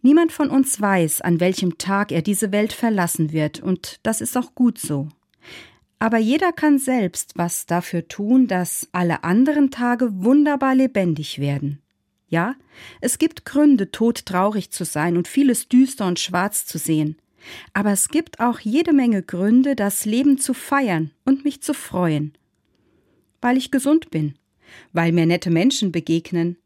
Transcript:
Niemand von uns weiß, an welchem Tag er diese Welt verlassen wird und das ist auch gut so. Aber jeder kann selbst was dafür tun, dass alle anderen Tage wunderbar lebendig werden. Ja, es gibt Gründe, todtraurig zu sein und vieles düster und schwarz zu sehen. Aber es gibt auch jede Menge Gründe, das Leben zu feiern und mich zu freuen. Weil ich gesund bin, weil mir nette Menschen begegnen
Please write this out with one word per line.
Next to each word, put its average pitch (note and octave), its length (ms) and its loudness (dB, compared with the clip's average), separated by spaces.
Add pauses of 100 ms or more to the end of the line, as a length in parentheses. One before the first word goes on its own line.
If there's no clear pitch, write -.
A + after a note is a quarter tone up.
Niemand D#4+ 300 6
von C#4+ 180 -2
uns C4 320 0
weiß, F#3 400 2
an F3 180 2
welchem F3+ 380 0
Tag G3 340 -2
er D#3+ 120 0
diese G#3 280 -2
Welt G#3 220 0
verlassen F3 580 -2
wird D3+ 280 -2
und - 420 -6
das A3 180 -4
ist A3+ 160 -8
auch B3+ 200 -4
gut A#3+ 240 0
so. D3 300 -6 (880)
Aber A3+ 200 0
jeder D#4 320 2
kann D4+ 260 2
selbst B3+ 600 -2
was E3+ 280 -4
dafür E3+ 420 -4
tun, A#3+ 400 2
dass F3+ 440 -4
alle F3 320 -2
anderen C4+ 480 2
Tage A#3+ 520 -2
wunderbar C#4 520 4
lebendig F3+ 640 0
werden. C#3+ 420 -4 (480)
Ja, F3+ 260 -2 (460)
es - 160 -4
gibt - 280 -2
Gründe, C#4 440 4
todtraurig G#3 800 -2
zu - 160 -8
sein E3+ 320 -2
und F3+ 100 -2
vieles C4+ 420 0
düster B3+ 360 4
und F3 140 -2
schwarz F#3 480 -4
zu - 100 -10
sehen. D3+ 400 -2 (560)
Aber G3+ 180 0
es - 180 -2
gibt - 300 -4
auch A#3+ 200 -2
jede D4+ 340 0
Menge A#3+ 300 2
Gründe, A#3+ 520 2
das G3+ 300 -2
Leben C4 320 2
zu C4+ 160 -4
feiern F#3+ 580 -2 (140)
und C4+ 180 0
mich C#4+ 200 -6
zu D4+ 100 -4
freuen. D3+ 640 -4 (1040)
Weil B3 160 2
ich - 140 -4
gesund C#4+ 400 0
bin, D3+ 240 -2 (580)
weil E3 200 2
mir E3 120 4
nette F3 240 0
Menschen F#3 420 0
begegnen E3+ 720 -2